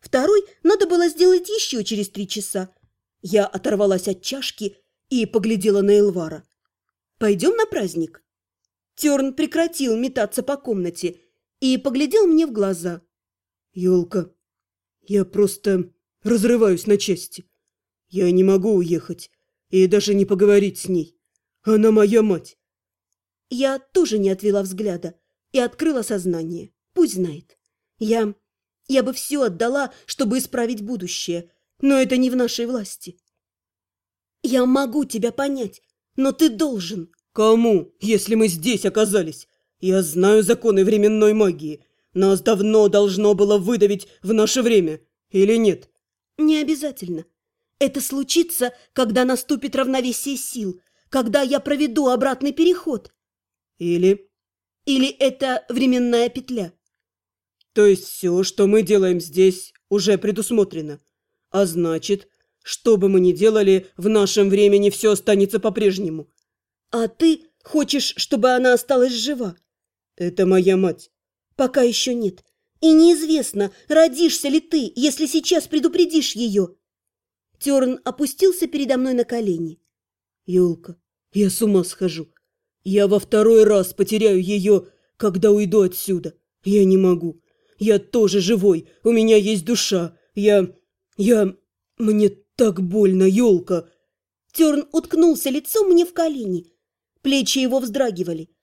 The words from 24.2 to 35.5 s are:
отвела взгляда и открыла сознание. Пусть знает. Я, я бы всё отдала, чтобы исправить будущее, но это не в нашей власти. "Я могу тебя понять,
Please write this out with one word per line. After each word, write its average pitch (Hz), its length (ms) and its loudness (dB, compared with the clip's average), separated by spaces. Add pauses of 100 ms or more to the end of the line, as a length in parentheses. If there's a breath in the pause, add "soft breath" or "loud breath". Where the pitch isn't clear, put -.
отвела 196 340 -2
взгляда 185 520 -8 (360)
и 269 80 0
открыла 247 420 -4
сознание. 175 720 -6 (200)
Пусть 269 220 0
знает. 175 420 -8 (400)
Я, 220 360 -2 (540)
я 262 160 0
бы 254 100 -4
всё 277 300 -4
отдала, 240 480 -4 (140 soft breath)
чтобы 247 320 -4
исправить 247 440 -6
будущее, 180 680 -10 (320)
но 277 160 2
это 262 200 0
не 254 120 0
в 254 60 -6
нашей 240 300 -4
власти. 220 520 -10 (1300)
"Я 247 220 0
могу 269 400 0
тебя 226 260 -4
понять, 269 500 -6 (340)